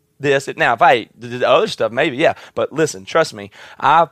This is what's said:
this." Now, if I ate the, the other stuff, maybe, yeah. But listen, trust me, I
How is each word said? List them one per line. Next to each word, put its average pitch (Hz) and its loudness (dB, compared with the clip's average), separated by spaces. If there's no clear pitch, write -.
this." 139 0
Now, 143 2
if 117 -4
I 160 6
ate 110 -2
the, 120 -14
the 113 0
other 165 4
stuff, 113 -4
maybe, 131 -4
yeah. 139 2
But 110 -4
listen, 131 -4
trust 160 -2
me, 101 -16
I 156 2